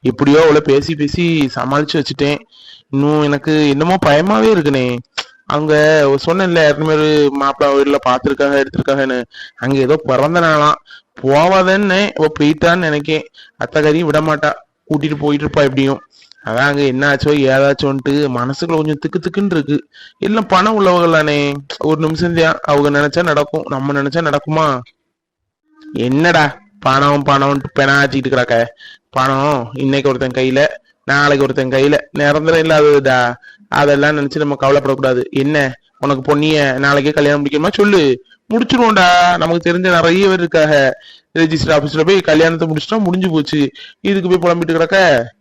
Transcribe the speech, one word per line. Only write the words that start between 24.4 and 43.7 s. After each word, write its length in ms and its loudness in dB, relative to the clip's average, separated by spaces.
என்னடா 640 0
பணம் 460 0
பணம்ன்ட்டு 540 0
பெணாச்சிக்கிட்டு 500 0
கிடக்க? 440 0
பணம் 640 -2
இன்னைக்கு 360 -2
ஒருத்தன் 280 -4
கையில, 300 2
நாளைக்கு 380 2
ஒருத்தன் 280 -2
கையில, 260 2
நிரந்தரம் 520 0
இல்லாததுடா. 720 2
அதெல்லாம் 480 2
நினைச்சு 200 -4
நம்ம 220 -2
கவலைப்படக்கூடாது. 720 0
என்ன, 440 -2
உனக்கு 240 -2
பொண்ணிய 500 0
நாளைக்கே 380 0
கல்யாணம் 340 0
முடிக்கணுமா 280 -2
சொல்லு, 500 2
முடிச்சிருவோம்டா. 880 2
நமக்கு 340 -2
தெரிஞ்ச 180 -2
நிறைய 380 2
பேர் 120 0
இருக்காக. 520 2
ரெஜிஸ்டர் 400 0
ஆபீஸ்ல 260 -2
போய் 160 4
கல்யாணத்தை 460 2
முடிச்சுட்டா 320 -4
முடிஞ்சு 300 0
போச்சு, 420 -2